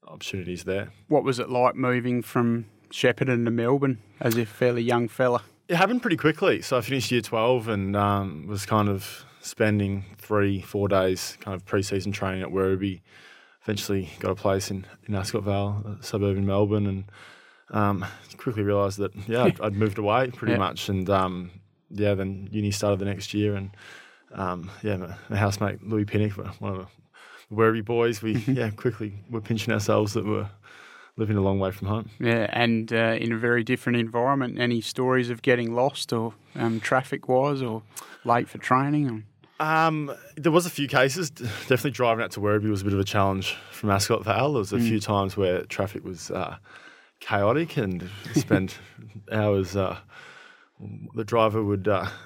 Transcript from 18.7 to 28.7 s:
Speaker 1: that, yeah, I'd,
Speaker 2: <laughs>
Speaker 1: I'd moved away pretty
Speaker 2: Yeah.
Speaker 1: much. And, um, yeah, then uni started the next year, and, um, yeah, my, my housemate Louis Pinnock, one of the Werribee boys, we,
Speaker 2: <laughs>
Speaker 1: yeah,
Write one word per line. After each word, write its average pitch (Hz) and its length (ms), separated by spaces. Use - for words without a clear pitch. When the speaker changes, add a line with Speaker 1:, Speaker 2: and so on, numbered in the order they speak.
Speaker 1:
that, 98 140
yeah, 120 160
I'd, - 160
Speaker 2:
<laughs> - 20
Speaker 1:
I'd 104 120
moved 104 240
away 113 340
pretty 120 200
Speaker 2:
Yeah. 117 60
Speaker 1:
much. 92 300
And, 92 220
um, 92 400
yeah, 104 240
then 95 360
uni 104 220
started 101 260
the 98 60
next 101 300
year, 104 200
and, 98 160
um, 90 380
yeah, 104 140
my, 90 180
my 110 80
housemate 98 500
Louis 107 180
Pinnock, 104 280
one 104 120
of 95 60
the 95 80
Werribee 110 320
boys, 117 380
we, 110 140
Speaker 2:
<laughs> 113 100
Speaker 1:
yeah, 123 240